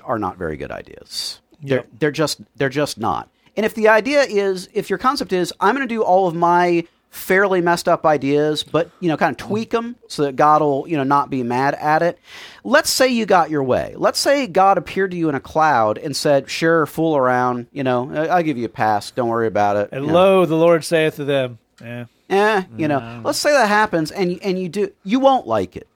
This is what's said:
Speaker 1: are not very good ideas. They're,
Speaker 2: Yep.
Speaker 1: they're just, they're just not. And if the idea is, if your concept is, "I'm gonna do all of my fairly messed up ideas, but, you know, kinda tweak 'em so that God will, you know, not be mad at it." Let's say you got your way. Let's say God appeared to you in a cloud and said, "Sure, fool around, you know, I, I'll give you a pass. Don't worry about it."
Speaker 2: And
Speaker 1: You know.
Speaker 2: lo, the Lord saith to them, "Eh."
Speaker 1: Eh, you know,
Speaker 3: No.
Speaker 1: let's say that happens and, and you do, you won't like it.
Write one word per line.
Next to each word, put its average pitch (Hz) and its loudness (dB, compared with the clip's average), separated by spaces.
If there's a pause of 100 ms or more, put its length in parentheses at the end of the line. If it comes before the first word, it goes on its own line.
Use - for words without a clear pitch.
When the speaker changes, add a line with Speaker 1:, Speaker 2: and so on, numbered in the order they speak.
Speaker 1:
are 117 -4
not 92 -6
very 80 -6
good 67 -10
ideas. - -12 (220)
They're, 135 0
Speaker 2:
Yep. - -6 (120)
Speaker 1:
they're 151 0
just, 147 -4 (160)
they're 139 -2
just 131 -4
not. 80 -4 (280)
And 208 -2
if 214 -2
the 214 4
idea 220 4
is, 196 -2
if 190 -4
your 185 -4
concept 254 -2
is, 180 -2
"I'm 202 2
gonna 269 -4
do 220 -2
all 185 4
of 160 -4
my 175 2 (260)
fairly 190 0
messed 175 0
up 165 2
ideas, 147 2
but, 170 -4 (100)
you 180 0
know, 147 0
kinda 156 0
tweak 220 -6
'em 233 -4 (100)
so - -4
that 139 -4
God 151 6
will, 143 0
you 160 -4
know, 139 0
not 139 2
be 131 -4
mad 127 0
at 151 0
it." 175 -2 (440)
Let's 269 0
say 254 2
you 233 0
got 180 2
your 147 -2
way. 92 -2
Let's 196 -2
say 285 0
God 190 4
appeared 190 -4
to 180 -8
you 160 0
in 139 -4
a 127 -4
cloud 123 0
and 139 -8
said, 139 0
"Sure, 165 2
fool 160 -2
around, 123 0
you 143 -8
know, 127 -2
I, 156 -2
I'll 180 2
give 147 -2
you 113 -4
a - -6
pass. 107 -2
Don't 120 -4
worry 117 0
about 104 0
it." 104 -2
Speaker 2:
And 135 -8
Speaker 1:
You 147 -4
know. - 0
Speaker 2:
lo, 190 6
the 156 0
Lord 165 4
saith 156 0
to 147 -8
them, 131 -2 (240)
"Eh." 120 -14 (240)
Speaker 1:
Eh, 202 2 (140)
you 156 -2
know, 143 2
Speaker 3:
No. 117 -10
Speaker 1:
let's 285 -2
say 294 0
that 247 4
happens 208 0
and, 185 -4
and 185 -2
you 185 -6
do, 196 -4 (120)
you 208 -2
won't 262 2
like 107 -2
it. - -16